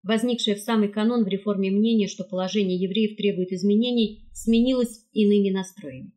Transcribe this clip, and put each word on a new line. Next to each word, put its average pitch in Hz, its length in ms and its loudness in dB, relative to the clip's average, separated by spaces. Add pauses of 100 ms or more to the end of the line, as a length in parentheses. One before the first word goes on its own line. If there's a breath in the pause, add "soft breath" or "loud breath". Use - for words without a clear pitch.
Возникшее 226 520 0
в - 20 -14
самый 214 300 0
канон 220 340 0
в 190 60 -2
реформе 196 420 -2
мнение, 214 380 2
что 185 160 -10
положение 185 520 -2
евреев 214 380 -2
требует 185 380 -2
изменений, 208 800 0
сменилось 240 800 0
иными 202 360 4
настроями. 147 680 -8